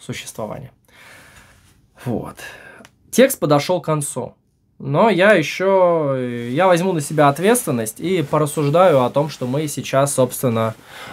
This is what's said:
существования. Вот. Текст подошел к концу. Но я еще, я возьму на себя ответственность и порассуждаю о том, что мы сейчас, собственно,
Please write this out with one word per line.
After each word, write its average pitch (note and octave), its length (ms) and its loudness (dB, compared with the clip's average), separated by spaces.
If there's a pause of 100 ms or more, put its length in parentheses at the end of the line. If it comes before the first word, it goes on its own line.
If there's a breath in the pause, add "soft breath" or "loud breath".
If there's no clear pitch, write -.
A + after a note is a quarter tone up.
существования. - 720 -12 (1300 soft breath)
Вот. - 320 -8 (720 loud breath)
Текст C4 300 2
подошел D3+ 400 0
к - 40 -14
концу. D3 500 -6 (440)
Но D#3 320 0
я F#3+ 220 4
еще, F3 800 2
я B2 540 -2
возьму F3+ 240 2
на D#3+ 80 -2
себя D3+ 280 2
ответственность D3 720 0
и F3 240 -2
порассуждаю D3+ 800 2
о B2 80 0
том, D3 180 0
что C#3 180 -10
мы C#3 200 -4
сейчас, C#3 480 -2
собственно, A2+ 600 0 (380 loud breath)